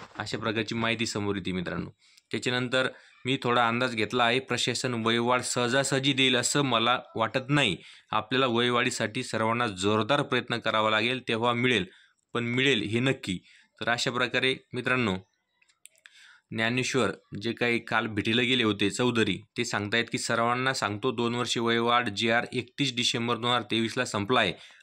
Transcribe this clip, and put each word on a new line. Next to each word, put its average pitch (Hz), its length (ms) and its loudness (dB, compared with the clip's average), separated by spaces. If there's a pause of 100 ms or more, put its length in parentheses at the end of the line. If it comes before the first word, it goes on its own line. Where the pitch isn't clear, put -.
(180)
अशा 107 200 -6
प्रकारची 110 380 -4
माहिती 113 300 -2
समोर 101 300 -2
येते 92 160 -4
मित्रांनो. 87 380 -6 (420)
त्याच्यानंतर 127 560 -2 (380)
मी 131 180 0
थोडा 120 240 4
अंदाज 120 280 0
घेतला 117 300 2
आहे, 120 140 4
प्रशासन 123 540 -2
वयवाढ 117 480 2
सहजासहजी 131 720 2
देईल 127 220 4
असं 120 260 2
मला 120 380 2 (160)
वाटत 117 340 -2
नाही. 135 280 2 (340)
आपल्याला 127 360 0
वयवाढीसाठी 120 760 0
सर्वांना 113 440 0
जोरदार 107 540 2
प्रयत्न 120 360 -2
करावा 107 320 0
लागेल, 117 380 0
तेव्हा 120 260 0
मिळेल, 120 320 2 (480)
पण 120 100 -2
मिळेल 123 380 2
हे 110 180 -2
नक्की. 131 400 -2 (420)
तर 113 80 -2
अशा 117 220 0
प्रकारे 123 440 0 (180)
मित्रांनो, 123 420 0 (1400)
ज्ञानेश्वर 113 600 0 (300)
जे 113 120 -2
काही 117 260 0
काल 117 280 -2
भेटीला 113 340 0
गेले 123 220 2
होते 101 260 2
चौधरी, 113 500 0 (180)
ते 120 80 -2
सांगतायत 113 460 -2
की, 123 60 -2
"सर्वांना 120 560 0
सांगतो, 107 380 -2
दोन 117 240 0
वर्षे 120 240 -2
वयवाढ 117 500 2
जीआर 113 440 0
एकतीस 131 420 -4
डिसेंबर 117 400 0
दोन 113 100 -4
हजार 120 160 0
तेवीसला 113 440 -2
संपला 110 340 0
आहे. 95 140 2 (300)